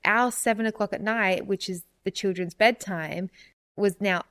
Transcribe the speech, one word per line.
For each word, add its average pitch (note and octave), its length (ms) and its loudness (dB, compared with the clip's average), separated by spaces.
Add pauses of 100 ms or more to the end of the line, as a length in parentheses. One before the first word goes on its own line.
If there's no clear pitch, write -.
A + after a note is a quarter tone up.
our A#3 280 4
seven A3+ 340 0
o'clock G#3+ 260 -2
at G3 80 -4
night, G#3 460 0
which G3 240 -2
is F3+ 140 -8 (200)
the F#3+ 60 -2
children's F3+ 440 -4
bedtime, F#3 760 0 (460)
was G3+ 240 2
now F#3+ 300 0